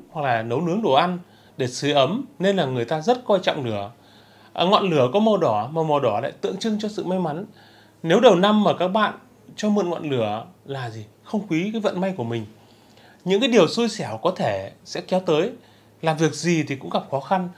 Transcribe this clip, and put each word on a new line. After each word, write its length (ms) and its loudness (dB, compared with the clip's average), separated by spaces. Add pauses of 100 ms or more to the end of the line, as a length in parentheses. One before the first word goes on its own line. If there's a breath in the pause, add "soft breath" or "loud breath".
(100)
hoặc 120 -8
là 200 0
nấu 180 -2
nướng 220 -2
đồ 100 2
ăn, 260 2 (380 loud breath)
để 100 -2
sưởi 260 -2
ấm 320 2 (140)
nên 180 2
là 80 2
người 200 -2
ta 160 -4
rất 240 0
coi 180 2
trọng 220 -2
lửa. 260 -6 (640 soft breath)
À, 120 0
ngọn 260 2
lửa 220 4
có 80 2
màu 160 4
đỏ, 360 0
mà 100 -2
màu 180 0
đỏ 200 0
lại 120 -6
tượng 240 -6
trưng 240 -2
cho 80 -6
sự 160 -8
may 140 -2
mắn. 260 -4 (580 loud breath)
Nếu 180 4
đầu 140 10
năm 300 4
mà 140 4
các 100 0
bạn 260 0 (420)
cho 120 -4
mượn 220 0
ngọn 200 -6
lửa 360 -2 (180)
là 260 -8
gì? 140 -14 (200)
Không 240 -6
quý 240 -2
cái 80 -4
vận 200 -2
may 160 -4
của 80 -6
mình. 220 -6 (800 soft breath)
Những 160 2
cái 80 2
điều 200 6
xui 200 0
xẻo 340 -8
có 80 2
thể 420 -4 (120)
sẽ 160 -10
kéo 200 -2
tới, 320 0 (500 soft breath)
làm 140 0
việc 180 0
gì 340 0
thì 80 -6
cũng 140 -12
gặp 200 -2
khó 100 -2
khăn 380 -2